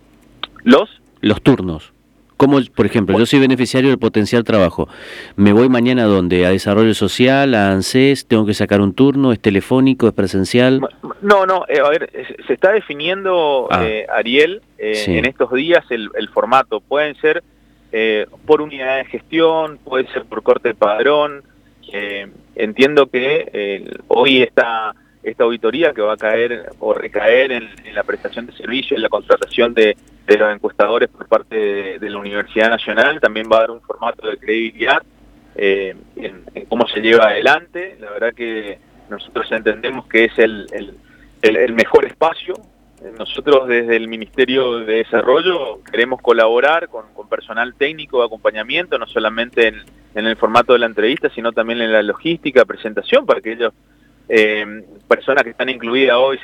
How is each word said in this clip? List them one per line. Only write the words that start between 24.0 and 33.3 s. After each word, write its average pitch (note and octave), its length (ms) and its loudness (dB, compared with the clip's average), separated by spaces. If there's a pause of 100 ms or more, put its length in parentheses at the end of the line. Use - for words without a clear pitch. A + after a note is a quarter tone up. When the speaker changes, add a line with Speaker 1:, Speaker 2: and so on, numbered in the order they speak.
Speaker 1:
hoy B2+ 340 4
esta, A2+ 520 -2 (280)
esta A2+ 240 -4
auditoría A#2+ 480 -2
que A2+ 80 -8
va G#2+ 120 0
a G#2+ 40 -8
caer A2+ 640 -4
o G#2+ 140 0
recaer A2+ 600 0
en, A2+ 160 -8 (160)
en G#2+ 100 -16
la G2+ 80 -4
prestación G#2 440 -10
de - 60 -20
servicios, B2+ 440 -6
en A2+ 60 -4
la G#2 60 0
contratación G#2+ 640 -2
de, A2 220 2 (320)
de G#2 100 4
los G#2+ 160 2
encuestadores G#2+ 560 -2
por - 180 -20
parte A2 280 -2
de, G2+ 440 -4
de G#2 100 -8
la G#2 80 -10
Universidad G#2 520 -2
Nacional, A#2 520 -2
también A2 300 -2